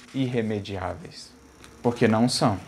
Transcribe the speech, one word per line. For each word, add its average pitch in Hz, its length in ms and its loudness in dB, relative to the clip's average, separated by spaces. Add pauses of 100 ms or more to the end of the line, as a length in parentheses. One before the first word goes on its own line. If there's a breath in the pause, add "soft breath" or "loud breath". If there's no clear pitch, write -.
(140)
irremediáveis. 104 1160 -4 (500)
Porque 120 260 4
não 113 220 4
são. 117 380 2